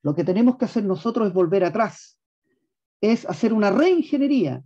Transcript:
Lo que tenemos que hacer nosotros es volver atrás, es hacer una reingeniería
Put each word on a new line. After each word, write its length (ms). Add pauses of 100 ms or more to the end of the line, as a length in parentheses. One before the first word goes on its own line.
Lo 120
que 100
tenemos 340
que 80
hacer 180
nosotros 440
es 40
volver 320
atrás, 540 (800)
es 240
hacer 300
una 160
reingeniería 960